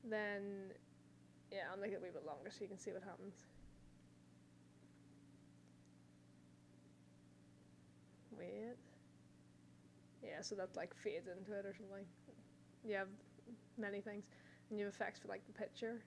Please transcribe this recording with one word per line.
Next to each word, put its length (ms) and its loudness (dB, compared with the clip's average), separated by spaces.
Then, 360 8
yeah, 100 4
I'll 100 2
make 100 6
it 80 6
a 0 -
wee 140 2
bit 100 2
longer 280 0
so 100 -6
you 60 2
can 100 0
see 140 2
what 100 4
happens. 440 -4
Wait. 400 2
Yeah, 180 2
so 120 4
that, 220 4
like, 200 4
fades 320 6
into 300 2
it 80 4
or 100 2
something. 300 -4
You 80 8
have 140 8
many 260 6
things. 240 2
And 80 6
you 80 10
have 80 4
effects 260 6
for, 100 -4
like, 180 2
the 60 -8
picture. 540 2